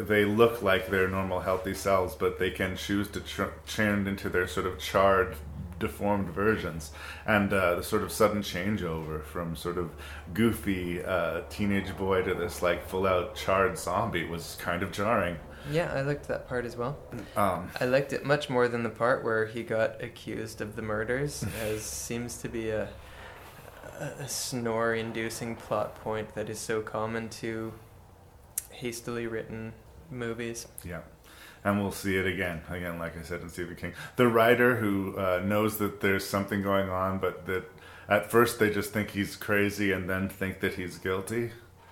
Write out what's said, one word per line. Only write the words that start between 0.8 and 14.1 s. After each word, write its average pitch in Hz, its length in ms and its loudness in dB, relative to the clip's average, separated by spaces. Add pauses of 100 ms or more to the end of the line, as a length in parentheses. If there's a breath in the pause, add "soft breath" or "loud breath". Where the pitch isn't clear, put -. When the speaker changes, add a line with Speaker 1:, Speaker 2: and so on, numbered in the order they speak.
Speaker 1:
their 95 180 4
normal, 92 340 0
healthy 92 340 0
selves, 95 400 2
but 92 240 0
they 92 100 2
can 92 260 -2
choose 101 340 0
to 90 120 -6
ch-, - 200 -6 (260)
turn 101 400 2
into 98 220 -2
their 92 180 2
sort 92 180 -2
of 92 140 -4
charred, 98 560 4 (440)
deformed 101 500 0
versions, 87 600 0 (380 loud breath)
and, 101 260 4
uh, 90 220 4
the 92 80 -2
sort 107 180 0
of 95 100 -4
sudden 104 300 4
changeover 85 840 -4
from 85 320 -6
sort 87 220 -4
of 85 140 -2 (420 loud breath)
goofy, 92 720 2
uh, 85 360 0 (100)
teenage 98 440 0
boy 95 280 2
to 92 100 0
this, 85 300 -2
like, 87 260 2
full-out 92 460 2
charred 95 420 4
zombie 90 480 0